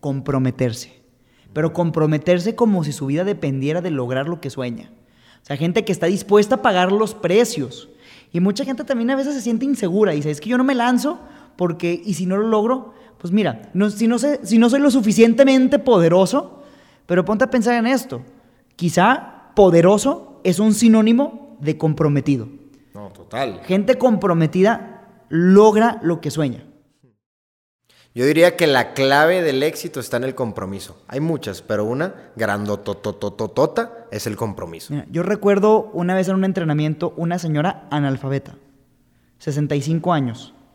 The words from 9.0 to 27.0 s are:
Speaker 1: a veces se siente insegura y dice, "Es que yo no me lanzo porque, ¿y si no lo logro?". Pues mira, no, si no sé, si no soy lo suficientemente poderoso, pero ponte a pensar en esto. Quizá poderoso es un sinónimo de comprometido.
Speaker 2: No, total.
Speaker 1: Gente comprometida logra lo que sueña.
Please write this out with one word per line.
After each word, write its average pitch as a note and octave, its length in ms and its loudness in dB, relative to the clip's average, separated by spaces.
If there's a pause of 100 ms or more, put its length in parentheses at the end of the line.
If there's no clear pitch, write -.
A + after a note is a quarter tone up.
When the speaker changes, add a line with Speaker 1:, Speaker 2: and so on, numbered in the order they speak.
Speaker 1:
a C4+ 60 0
veces C#4 180 -4
se C4 60 -6
siente A3+ 240 -2
insegura G#3 480 0
y D3 40 -2
dice, D3 140 -4
"Es D3 120 -8
que G#3 80 -8
yo B3 80 0
no B3+ 60 2
me C4+ 100 0
lanzo B3 440 0 (380)
porque, E3+ 480 -4
¿y G3+ 100 -4
si F3+ 120 -6
no F#3 100 -2
lo G#3+ 120 0
logro?". A3+ 440 -2 (240)
Pues F3 160 -8
mira, F3+ 400 -2
no, G3+ 160 0
si G3+ 180 -2
no A#3 120 0
sé, C#4+ 260 -2
si G#3 140 2
no A#3+ 100 6
soy C4+ 120 2
lo C#4+ 100 6
suficientemente C4 880 4
poderoso, F#3+ 840 2 (440)
pero F3 180 0
ponte G#3+ 200 0
a B3+ 60 -4
pensar A#3+ 260 2
en A3+ 100 0
esto. B3 340 -2 (560)
Quizá - 800 0
poderoso G3 880 4
es F3+ 160 0
un G#3+ 140 4
sinónimo A3+ 840 2
de D3+ 180 -4
comprometido. C#3+ 680 0 (480)
Speaker 2:
No, G#2 140 -18
total. A2+ 560 -10
Speaker 1:
Gente G3+ 320 0
comprometida F#3 1300 0
logra G#3 720 6
lo E3 180 -2
que D3 100 -6
sueña. C#3+ 340 -4 (1500)